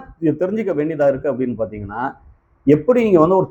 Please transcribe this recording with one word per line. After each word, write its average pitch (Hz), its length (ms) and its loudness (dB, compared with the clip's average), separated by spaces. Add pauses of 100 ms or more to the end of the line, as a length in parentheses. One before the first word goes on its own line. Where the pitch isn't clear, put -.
(200)
தெ-, 156 180 0
தெரிஞ்சுக்க 190 360 -4
வேண்டியதா 147 340 -2
இருக்கு 139 240 -2
அப்படின்னு 123 260 -4
பாத்தீங்கன்னா, 107 440 -8 (640)
எப்படி 226 360 4
நீங்க 202 160 4
வந்து 165 180 4
ஒரு 170 140 0